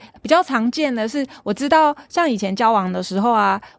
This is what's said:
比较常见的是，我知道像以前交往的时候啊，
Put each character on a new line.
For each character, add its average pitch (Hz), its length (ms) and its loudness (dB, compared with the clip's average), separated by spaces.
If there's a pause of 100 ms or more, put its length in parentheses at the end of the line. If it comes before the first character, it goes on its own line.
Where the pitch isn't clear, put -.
(220)
比 - 80 -10
较 330 120 6
常 240 300 0
见 294 220 -2
的 220 140 -2
是， 277 180 -2 (180)
我 208 100 -2
知 262 140 -4
道 302 280 2 (120)
像 339 220 0
以 226 80 0
前 190 180 -4
交 226 160 2
往 185 200 0
的 185 120 -6
时 185 160 -2
候 233 120 2
啊， 202 300 2 (180)